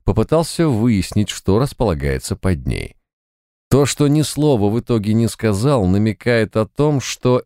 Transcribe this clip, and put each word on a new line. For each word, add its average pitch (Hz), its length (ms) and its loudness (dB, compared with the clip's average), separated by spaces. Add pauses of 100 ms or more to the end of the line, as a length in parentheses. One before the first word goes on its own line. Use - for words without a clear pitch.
попытался 151 640 0
выяснить, 104 600 0
что 98 300 0
располагается 73 760 -4
под 78 300 -4
ней. 50 300 -6 (760)
То, 139 160 4
что 147 220 0
ни 151 140 2
слова 139 480 0
в 113 100 -2
итоге 110 340 -2
не 113 140 2
сказал, 110 580 0
намекает 107 720 0
о 110 80 0
том, 143 340 0
что - 460 0